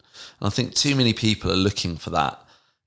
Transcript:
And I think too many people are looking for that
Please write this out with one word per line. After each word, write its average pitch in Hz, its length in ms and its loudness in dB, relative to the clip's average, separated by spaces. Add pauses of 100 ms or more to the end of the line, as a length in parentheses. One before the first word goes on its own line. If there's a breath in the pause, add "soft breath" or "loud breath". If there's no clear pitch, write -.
(400 loud breath)
And - 60 -4
I 101 40 2
think - 240 -4
too 143 200 2
many 123 200 4
people 107 360 0
are 92 60 0
looking 92 400 0
for 80 140 -10
that 78 300 0 (460 soft breath)